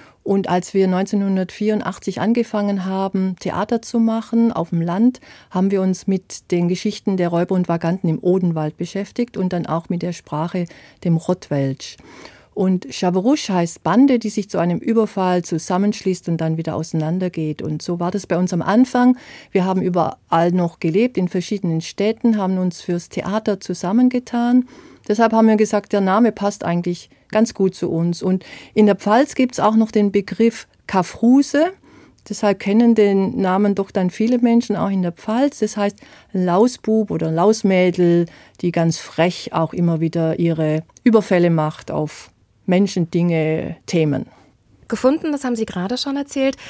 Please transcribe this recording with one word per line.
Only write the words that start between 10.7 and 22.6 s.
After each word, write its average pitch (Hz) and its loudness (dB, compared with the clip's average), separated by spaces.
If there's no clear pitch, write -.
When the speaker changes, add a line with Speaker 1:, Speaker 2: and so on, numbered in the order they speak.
Speaker 1:
dem 165 2
Rottwelsch. 143 -4
Und 190 -2
Schawerusch 190 0
heißt 175 -2
Bande, 247 4
die 220 -4
sich 202 -6
zu - -2
einem 170 0
Überfall 190 0
zusammenschließt 190 -2
und 165 -2
dann 160 -2
wieder 165 -6
auseinandergeht. 160 -4
Und 156 -6
so 175 -6
war 175 -2
das 196 -6
bei 170 -2
uns 180 0
am 175 0
Anfang. 247 4
Wir 185 2
haben 190 0
überall 175 0
noch 175 0
gelebt, 202 0
in 180 0
verschiedenen 175 -4
Städten, 220 -2
haben 190 -2
uns 180 -4